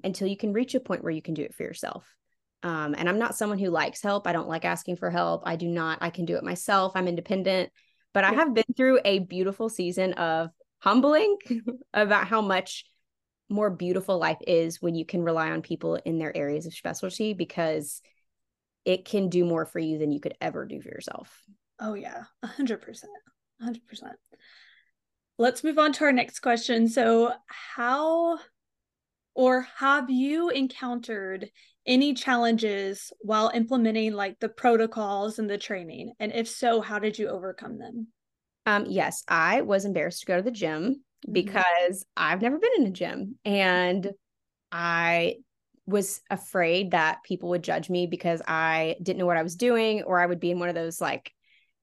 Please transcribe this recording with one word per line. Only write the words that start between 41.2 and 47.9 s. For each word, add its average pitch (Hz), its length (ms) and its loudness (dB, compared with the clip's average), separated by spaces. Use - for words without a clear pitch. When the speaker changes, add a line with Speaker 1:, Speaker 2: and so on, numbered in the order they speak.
Speaker 2:
Mm-hmm. 214 60 -8
Speaker 1:
because 185 720 2
I've 165 260 2
never 262 160 2
been 466 200 4
in 247 80 6
a 190 40 0
gym. 190 540 -6
And 185 680 2
I 170 640 0
was 196 340 -2
afraid 180 600 0
that 160 340 2
people 180 260 -4
would 175 120 0
judge 165 260 -2
me 180 180 0